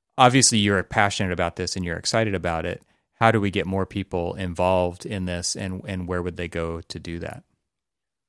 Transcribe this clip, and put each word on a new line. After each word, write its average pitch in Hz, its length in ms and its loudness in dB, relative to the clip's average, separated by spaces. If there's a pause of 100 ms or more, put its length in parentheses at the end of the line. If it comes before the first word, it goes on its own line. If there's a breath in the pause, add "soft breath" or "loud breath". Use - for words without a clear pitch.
(180)
obviously, 123 420 6
you're 101 240 4
passionate 101 500 0
about 85 240 -2
this 90 180 -6
and 92 80 -4
you're 85 140 -4
excited 110 360 0
about 85 320 -2
it. 90 160 -6 (380)
How 113 120 6
do 110 80 2
we 101 100 2
get 92 160 0
more 95 200 -2
people 90 500 -4
involved 90 720 0
in 98 180 -6
this, 90 320 -4
and, 92 320 -8
and 92 180 -6
where 90 160 -2
would 87 140 -4
they 87 140 -6
go 82 320 -4
to - 180 -14
do 85 200 -8
that? - 240 -10 (840)